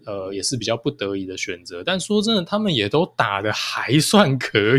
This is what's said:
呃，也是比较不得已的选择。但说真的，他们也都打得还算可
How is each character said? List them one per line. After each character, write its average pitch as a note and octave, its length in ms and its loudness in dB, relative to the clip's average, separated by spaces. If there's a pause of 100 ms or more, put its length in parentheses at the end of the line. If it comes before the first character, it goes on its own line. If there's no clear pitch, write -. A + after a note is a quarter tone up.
呃， G2 260 -8
也 G2 120 -6
是 - 120 -4
比 G#2+ 80 -6
较 A2+ 140 -2
不 C#3+ 140 -4
得 G2 240 -4
已 G2 100 -6
的 F#2 100 -10
选 F2 300 -8
择。 F2+ 180 -12
但 F3+ 160 -2
说 G#3 220 -2
真 A3+ 140 0
的， F3+ 80 0
他 G#3 160 -4
们 G#3+ 120 -2
也 G#2 160 0
都 D#3 300 2
打 G2+ 240 0
得 G#2 100 0
还 - 480 0
算 D#3 380 6
可 A2+ 420 2